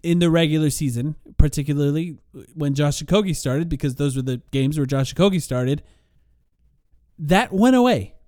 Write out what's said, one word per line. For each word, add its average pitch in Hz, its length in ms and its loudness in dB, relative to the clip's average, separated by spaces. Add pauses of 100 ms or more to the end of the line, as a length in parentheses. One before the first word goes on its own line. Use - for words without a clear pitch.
in 170 180 2
the 170 100 4
regular 156 400 2
season, 139 460 -4 (200)
particularly 147 800 0 (380)
when 147 200 -2
Josh 147 280 0
Okogie 180 340 0
started, 147 320 -4
because 139 280 -4
those 143 200 -2
were 131 60 -4
the 127 180 -6 (120)
games 139 260 0
where 139 80 0
Josh 135 260 -2
Okogie 190 300 2
started, 127 400 -4 (1400)
that 180 340 0
went 240 240 4
away 240 380 2 (140)